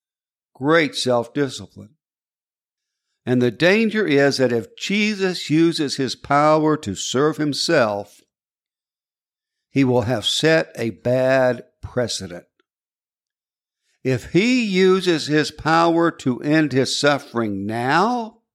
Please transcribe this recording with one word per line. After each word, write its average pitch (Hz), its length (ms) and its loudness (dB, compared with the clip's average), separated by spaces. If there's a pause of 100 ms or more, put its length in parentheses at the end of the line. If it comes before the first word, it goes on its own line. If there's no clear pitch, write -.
(540)
Great 151 400 2
self-discipline. 120 1000 -4 (1300)
And 127 140 2
the 123 100 2
danger 196 560 0
is 139 300 2
that 127 160 2
if 113 240 -4
Jesus 196 720 -2
uses 156 480 0
his 127 180 -4
power 151 640 2
to 104 180 -6
serve 143 440 -2
himself, 131 840 -2 (1500)
he 135 120 2
will 123 200 2
have 110 240 -4
set 160 500 0
a 117 140 -4
bad 127 720 0 (160)
precedent. 92 640 -8 (1600)
If 131 280 -4
he 240 300 2
uses 185 640 2
his 147 240 0
power 165 600 2
to 131 320 -4
end 151 300 2
his 127 280 0
suffering 117 680 -2
now, 170 760 -2 (120)